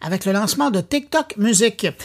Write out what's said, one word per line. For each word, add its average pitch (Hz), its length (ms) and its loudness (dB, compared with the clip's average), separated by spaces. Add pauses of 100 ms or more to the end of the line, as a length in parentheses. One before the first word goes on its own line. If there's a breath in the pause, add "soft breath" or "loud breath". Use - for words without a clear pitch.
avec 185 240 -4
le 196 80 2
lancement 220 360 0
de 196 100 0
TikTok 285 580 -2
Music, 214 500 2 (180 loud breath)